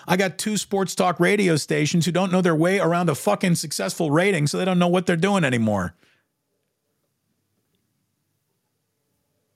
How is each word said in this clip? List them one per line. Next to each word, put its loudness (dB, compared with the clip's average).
I 0
got -2
two -4
sports -4
talk 0
radio 2
stations 0
who -2
don't -2
know 2
their 2
way 2
around 0
a 0
fucking 0
successful -6
rating, 2
so -4
they -2
don't 0
know 2
what 2
they're 2
doing 0
anymore. 0